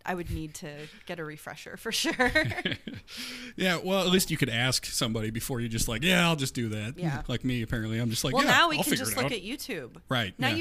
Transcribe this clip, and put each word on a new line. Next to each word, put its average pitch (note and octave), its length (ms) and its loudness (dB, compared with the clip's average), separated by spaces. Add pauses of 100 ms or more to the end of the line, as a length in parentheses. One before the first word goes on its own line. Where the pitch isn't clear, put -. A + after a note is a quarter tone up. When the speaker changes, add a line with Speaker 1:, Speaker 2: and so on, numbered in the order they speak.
Speaker 1:
I F#3 100 -4
would F3 160 -6
need D#3 260 -6
to D3 300 -10 (200)
get F3 120 -8
a D#3+ 60 -6
refresher - 520 -12
for A3+ 140 -8
sure. D#4 220 0
<laughs> C4 320 4 (640)
Speaker 2:
<laughs> B3 460 -12
Yeah, F3+ 260 2
well, F#3+ 200 2
at F3 80 2
least F#3 200 6
you D#3 60 2
could B2+ 140 2
ask B2 360 2
somebody A2+ 440 0
before A#2 300 -2
you A#2 80 -2
just A2 200 0
like, A2+ 160 -2
"Yeah, F3+ 240 6
I'll E3 80 4
just C3+ 180 -2
do A#2 140 -2
that." G#2+ 300 -4
Speaker 1:
Yeah. D#3 280 -2
Speaker 2:
Like B2 180 -2
me, B2 180 0
apparently, A2 360 -2
I'm A#2 120 2
just A2+ 120 0
like, F3 120 0
Speaker 1:
Well, C#4 100 4
Speaker 2:
"Yeah, - 60 4
Speaker 1:
now D4+ 180 6
we D#4 80 0
Speaker 2:
I'll - 80 0
Speaker 1:
can D4+ 60 0
Speaker 2:
figure B3+ 160 2
Speaker 1:
just G#3+ 100 -2
Speaker 2:
it - 0 -
Speaker 1:
look B3 100 2
Speaker 2:
out." - 60 0
Speaker 1:
at G3+ 100 -4
YouTube. F#3 540 -8 (120)
Speaker 2:
Right, A#2 300 0
Speaker 1:
Now B3+ 100 2
Speaker 2:
yeah, D4+ 80 2
Speaker 1:
you E4 40 0